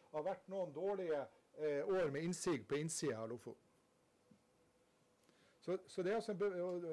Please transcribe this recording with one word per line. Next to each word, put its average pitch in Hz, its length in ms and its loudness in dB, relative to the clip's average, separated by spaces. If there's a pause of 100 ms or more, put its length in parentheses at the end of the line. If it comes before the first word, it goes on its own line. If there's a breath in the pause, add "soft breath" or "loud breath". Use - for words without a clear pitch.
(120)
har 151 140 -2
vært 185 240 -2
noen 185 240 -2
dårlige, 170 520 2 (320 loud breath)
eh, 147 300 2
år 185 240 4
med 143 160 0
innsig 165 400 0
på 139 80 0
innsiden 147 460 0
av 113 80 -4
Lofoten. 117 320 -8 (2000 loud breath)
Så, 180 120 0 (100)
så - 160 -6
det 185 80 0
er 220 40 2
altså 220 160 -2
en 196 60 -4
be-, 185 240 0
og 175 320 -2